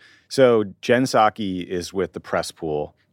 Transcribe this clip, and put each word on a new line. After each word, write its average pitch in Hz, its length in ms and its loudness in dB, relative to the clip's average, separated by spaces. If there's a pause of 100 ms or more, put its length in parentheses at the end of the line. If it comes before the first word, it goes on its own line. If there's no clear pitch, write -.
(280)
So 120 360 4 (160)
Jen 123 240 2
Psaki 107 600 0
is 87 280 -8
with 92 200 -4
the 85 80 -14
press - 300 -6
pool. 76 460 -8 (160)